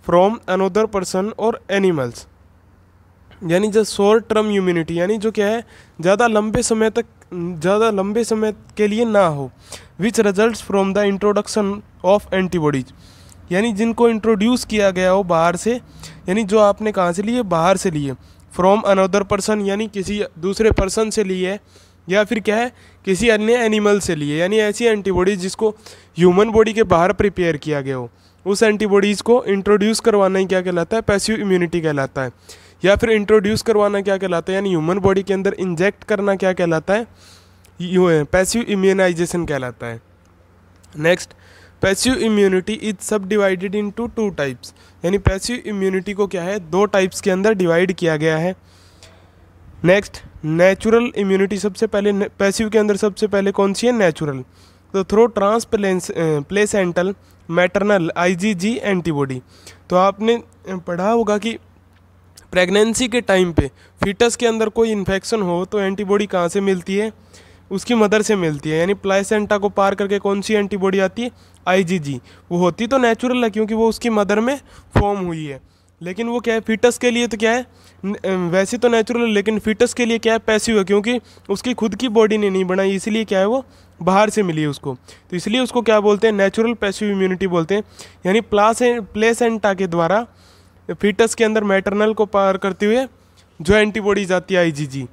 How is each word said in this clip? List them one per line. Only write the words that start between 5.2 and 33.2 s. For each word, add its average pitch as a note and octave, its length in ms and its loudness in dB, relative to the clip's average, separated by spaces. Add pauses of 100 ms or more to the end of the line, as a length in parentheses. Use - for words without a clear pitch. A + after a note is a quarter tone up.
क्या G3+ 160 -2
है, A3+ 180 -2 (360)
ज़्यादा G3+ 260 2
लंबे G#3+ 360 0
समय A3 280 0
तक, A#3 160 -4 (280)
ज़्यादा F3+ 560 0
लंबे G#3 340 -2
समय G#3+ 280 -2 (240)
के G#3 120 0
लिए A3 160 0
ना G3+ 220 4
हो, C#3+ 260 -4 (480)
which G#3+ 260 2
results G#3 440 0
from G3 240 0
the G3+ 220 0
introduction G#3 640 -2 (260)
of G3+ 160 4 (120)
antibodies, D#3+ 580 -2 (600)
यानी G#3+ 200 0
जिनको A3+ 360 2
इंट्रोड्यूस A3+ 560 0
किया G3+ 260 0
गया F#3 200 0
हो G3 120 2
बाहर E3+ 340 2
से, A#3 240 -2 (480)
यानी G3+ 160 0
जो G3+ 140 2
आपने G#3 340 2
कहाँ F3+ 200 0
से F#3+ 100 -4
लिए? A#3+ 200 -2
बाहर F3 340 2
से F#3 140 -2
लिए। C#3+ 240 -6 (460)
From G3 240 4
another F#3+ 480 2
person, G3+ 360 -2
यानी G#3 200 -4
किसी G3+ 360 -6 (140)
दूसरे G3 320 0
पर्सन G3+ 400 0
से G#3+ 140 -2
लिए, F#3 340 -4 (500)
या G3+ 160 2
फिर G3+ 160 -2
क्या G#3 160 0
है, A#3+ 160 -2 (320)
किसी F#3+ 240 0
अन्य G#3+ 240 2
एनिमल G#3+ 480 2
से F3+ 140 -4
लिए, D3 260 -4
यानी G3 180 0
ऐसी G#3+ 260 0
एंटीबॉडीज G3 540 0
जिसको G3 320 -2 (480)
ह्यूमन F3+ 300 6
बॉडी A3 240 4
के A3 100 0
बाहर F3+ 300 4
प्रिपेयर F3+ 440 0
किया C#3+ 240 -4
गया C3+ 160 -6
हो, B2 140 -10 (360)
उस G3 160 0
एंटीबॉडीज G3+ 580 2
को A#3+ 240 2
इंट्रोड्यूस G3+ 560 2
करवाना G3 380 2
ही F#3+ 80 0
क्या F#3 160 0
कहलाता F3+ 340 -2
है? A3+ 60 0
पैसिव G#3+ 340 0
इम्यूनिटी F3+ 440 0
कहलाता C#3+ 420 -2
है। B2 80 -6 (540)
या G3 120 6
फिर A3+ 140 0
इंट्रोड्यूस G#3+ 520 2